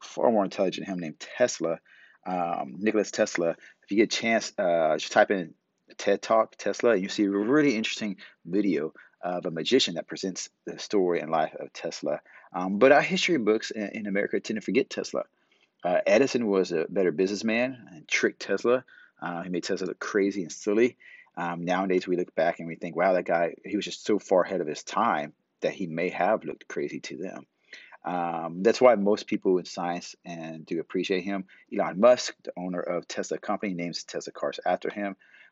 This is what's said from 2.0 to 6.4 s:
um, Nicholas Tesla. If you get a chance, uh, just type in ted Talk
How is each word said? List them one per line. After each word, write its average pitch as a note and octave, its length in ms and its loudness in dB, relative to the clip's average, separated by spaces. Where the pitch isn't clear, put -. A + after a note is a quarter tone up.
um, E2+ 540 -4
Nicholas G#2 320 2
Tesla. F2 400 0
If - 80 -14
you G2+ 60 0
get G#2 160 6
a - 60 0
chance, A2+ 380 0
uh, E2 400 4
just - 140 -8
type G#2+ 200 6
in F2 220 -2
ted G2+ 240 2
Talk - 360 2